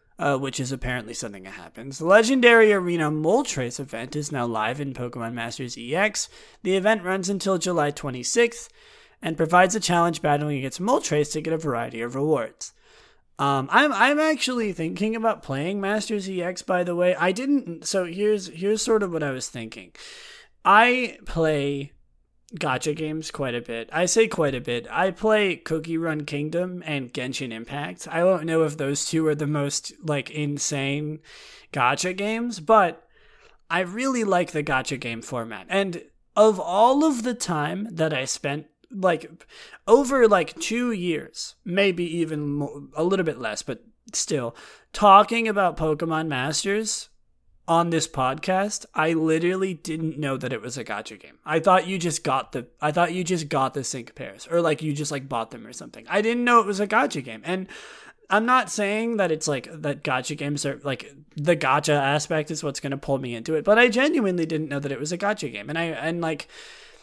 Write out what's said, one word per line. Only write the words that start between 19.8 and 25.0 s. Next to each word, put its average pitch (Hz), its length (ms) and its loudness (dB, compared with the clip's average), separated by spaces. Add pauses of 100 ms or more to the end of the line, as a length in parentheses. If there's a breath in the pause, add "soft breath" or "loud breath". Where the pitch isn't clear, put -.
I 233 640 6
play 143 680 0 (680)
gacha 147 380 -2
games 156 360 -6
quite 127 240 -4
a 120 40 -4
bit. 117 320 -10
I 170 140 0
say 226 240 4
quite 143 260 0
a 120 60 -6
bit. 120 280 -4
I 170 220 0